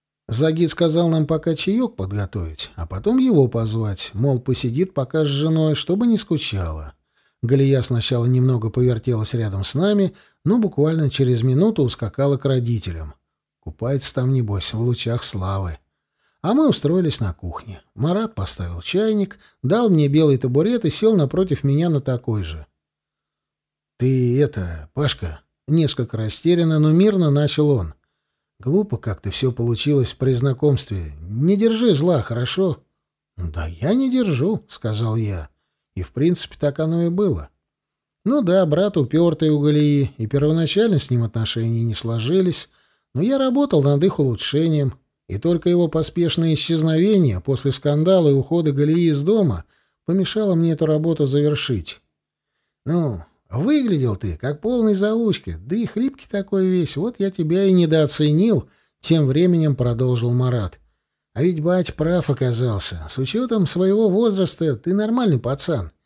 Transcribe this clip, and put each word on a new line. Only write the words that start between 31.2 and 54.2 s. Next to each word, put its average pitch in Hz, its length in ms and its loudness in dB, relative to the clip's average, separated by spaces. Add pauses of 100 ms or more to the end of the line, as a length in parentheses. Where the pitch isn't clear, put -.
Не 120 360 0
держи 226 380 2
зла, 151 280 2
хорошо?» 131 600 -2 (540)
«Да 82 320 -6
я 110 260 -2
не 262 160 0
держу», 208 580 0
сказал 110 460 -4
я. 101 340 -4 (460)
И 92 80 -6
в - 80 -14
принципе 170 480 -2
так 143 220 -2
оно 165 240 0
и 170 40 0
было. 170 420 -2 (760)
Ну 269 180 0
да, 185 240 2
брат 180 300 0
упёртый 156 540 2
у 151 100 2
Галии, 147 560 2
и 110 100 -6
первоначально 160 720 2
с - 100 -4
ним 120 140 0
отношения 113 600 -2
не 117 120 -2
сложились, 127 760 -2 (460)
но 127 80 -2
я 262 160 0
работал 262 440 2
над 143 200 2
их 190 160 0
улучшением, 143 760 0 (340)
и 95 100 -6
только 170 320 0
его 175 180 4
поспешное 165 640 0
исчезновение 160 880 2
после 135 320 -2
скандала 156 560 2
и 139 60 6
ухода 151 380 0
Галии 156 380 2
из 143 120 0
дома 160 420 2 (400)
помешало 190 500 0
мне 165 180 2
эту 156 140 -2
работу 156 400 0
завершить. 135 760 -2 (840)
«Ну, 135 400 -2 (240)
выглядел 165 680 0
ты, 92 200 -6